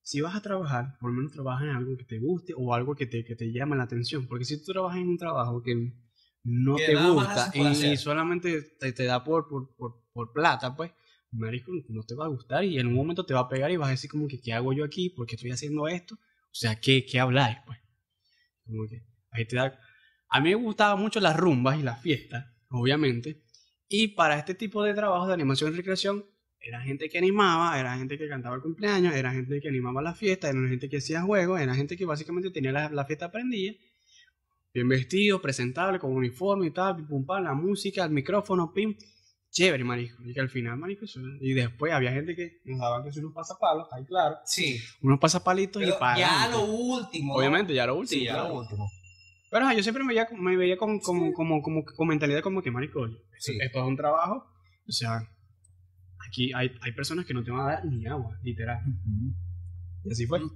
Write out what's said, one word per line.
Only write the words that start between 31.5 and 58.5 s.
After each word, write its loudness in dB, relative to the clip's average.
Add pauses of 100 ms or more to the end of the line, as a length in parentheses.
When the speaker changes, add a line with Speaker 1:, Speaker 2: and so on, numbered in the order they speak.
Speaker 1:
era 0
gente -2
que -2
básicamente -4
tenía -2
la, 0
la -2
fiesta -6
prendida, -4 (1000)
bien 2
vestido, 4
presentable, -2
con -2
uniforme 0
y -2
tal, 0
pim, -10
pum, -2
pam, -2
la -2
música, 0
el -2
micrófono, 0
pim, 0 (560)
chévere, 4
marico. -4
Y -10
que -6
al 0
final, -4
marico, -8
eso, -14 (220)
y 0
después 0
había 2
gente -2
que -10
nos -6
daban 0
que -10
sí -10
unos -8
pasapalos, 0
ahí -12
claro. 2
Speaker 2:
Sí. -2 (240)
Speaker 1:
Unos 6
pasapalitos 2
y 2
Speaker 2:
Pero 0
Speaker 1:
para 4
Speaker 2:
ya 4
Speaker 1:
adelante. 2
Speaker 2:
lo 0
último, -2
¿no? 4
Speaker 1:
Obviamente, 4
ya 4
lo 0
último, -2
Speaker 2:
Sí, 0
ya -2
Speaker 1:
claro. -2
Speaker 2:
lo -4
último. -4 (640)
Speaker 1:
Pero, 4
ajá, 4
yo 2
siempre -2
me 0
veía, 4
me 2
veía 4
con, 0
con, 0
Speaker 2:
Sí. 0
Speaker 1:
como, 2
como, -2
con -2
mentalidad 2
como -2
que, -2
marico, -4
oye, -6 (200)
Speaker 2:
Sí. -6
Speaker 1:
esto -4
es -2
un 0
trabajo, 0 (440)
o -10
sea, -4 (1000)
aquí -4
hay, -2 (100)
hay -6
personas -4
que -4
no -4
te -6
van -4
a 0
dar -4
ni -4
agua, -6
literal. -6